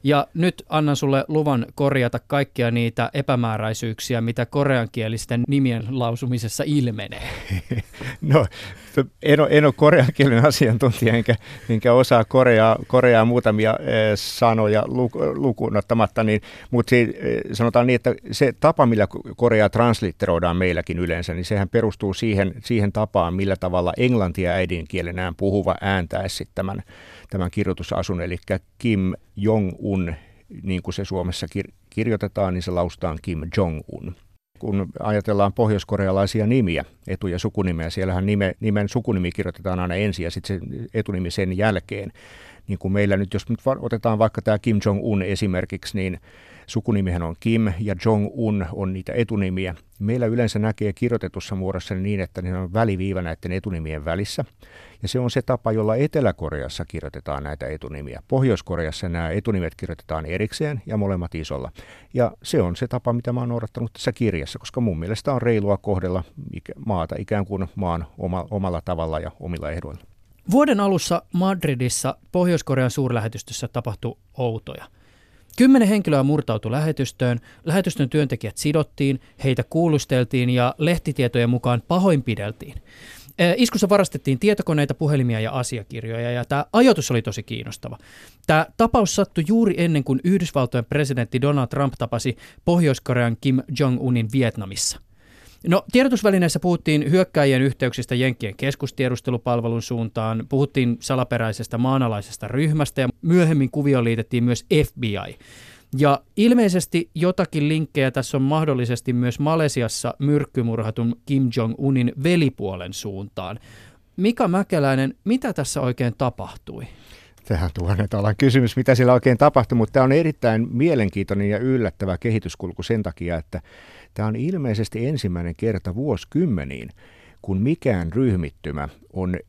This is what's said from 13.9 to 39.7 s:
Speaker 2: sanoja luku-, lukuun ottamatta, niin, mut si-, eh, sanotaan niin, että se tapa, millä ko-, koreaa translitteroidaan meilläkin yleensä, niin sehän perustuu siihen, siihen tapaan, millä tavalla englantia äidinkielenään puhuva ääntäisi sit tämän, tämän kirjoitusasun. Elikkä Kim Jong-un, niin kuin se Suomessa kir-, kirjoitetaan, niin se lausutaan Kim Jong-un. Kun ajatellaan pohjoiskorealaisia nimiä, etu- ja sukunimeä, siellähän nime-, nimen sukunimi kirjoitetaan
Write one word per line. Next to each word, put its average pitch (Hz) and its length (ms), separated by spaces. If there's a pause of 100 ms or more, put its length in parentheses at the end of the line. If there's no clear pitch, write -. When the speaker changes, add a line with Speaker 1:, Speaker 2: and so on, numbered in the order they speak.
Speaker 2:
sanoja 107 720
luku-, 123 320 (160)
lukuun 120 420
ottamatta, 113 460
niin, 107 180 (300)
mut 120 180
si-, 120 300
eh, 58 220 (120)
sanotaan 120 340
niin, 127 80
että 120 200 (160)
se 135 280
tapa, 156 260
millä 107 200
ko-, - 300
koreaa 110 340
translitteroidaan 90 880
meilläkin 87 420
yleensä, 85 340
niin 87 120
sehän 98 240
perustuu 104 440
siihen, 98 400 (100)
siihen 104 280
tapaan, 95 420
millä 95 220
tavalla 90 420
englantia 95 540
äidinkielenään 87 840
puhuva 95 460
ääntäisi 95 540
sit - 200
tämän, 98 280 (460)
tämän 90 220
kirjoitusasun. 90 680
Elikkä 90 380 (180)
Kim 98 360 (220)
Jong-un, 101 800 (500)
niin 92 180
kuin 90 120
se 98 120
Suomessa 90 500
kir-, - 160 (180)
kirjoitetaan, 104 640
niin 90 100
se 92 80
lausutaan 87 500
Kim 82 200 (160)
Jong-un. 87 580 (440)
Kun 98 300 (100)
ajatellaan 101 540
pohjoiskorealaisia 101 920
nimiä, 92 380 (220)
etu- 95 200
ja 87 120
sukunimeä, 90 500
siellähän 95 360
nime-, 101 340
nimen 101 300
sukunimi 95 420
kirjoitetaan 90 480